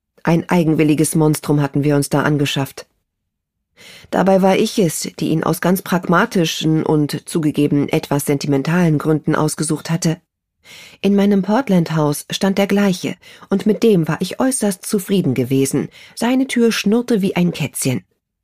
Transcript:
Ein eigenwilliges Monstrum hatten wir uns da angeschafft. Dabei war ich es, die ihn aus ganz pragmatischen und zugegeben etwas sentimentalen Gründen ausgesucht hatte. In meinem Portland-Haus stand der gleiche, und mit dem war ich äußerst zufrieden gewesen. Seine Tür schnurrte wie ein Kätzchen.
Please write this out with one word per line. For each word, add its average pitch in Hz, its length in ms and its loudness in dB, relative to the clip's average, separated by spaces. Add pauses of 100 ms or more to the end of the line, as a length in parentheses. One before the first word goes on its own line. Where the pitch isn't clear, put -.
(220)
Ein 165 260 0
eigenwilliges 156 680 2
Monstrum 151 460 2
hatten 139 240 -2
wir 147 120 2
uns 143 120 0
da 143 140 0
angeschafft. 143 640 -2 (1200)
Dabei 190 320 2
war 190 140 4
ich - 220 -2
es, 185 300 0 (100)
die - 100 -4
ihn 160 160 0
aus - 160 -2
ganz 185 220 0
pragmatischen 170 1000 0
und 151 460 -2
zugegeben 147 600 0
etwas - 380 -2
sentimentalen 147 720 0
Gründen 156 360 0
ausgesucht 156 560 -2
hatte. 165 280 -2 (840)
In 202 160 2
meinem 196 260 4
Portland-Haus 175 880 0
stand 196 280 -2
der 196 80 2
gleiche, 196 500 0 (320)
und 196 180 0
mit 208 160 0
dem 185 260 4
war 160 120 -2
ich - 200 -6
äußerst 240 440 -2
zufrieden 190 500 -2
gewesen. 135 540 0 (260)
Seine 262 320 0
Tür 233 260 2
schnurrte 226 500 0
wie 196 140 -2
ein 175 160 2
Kätzchen. 127 520 -4 (400)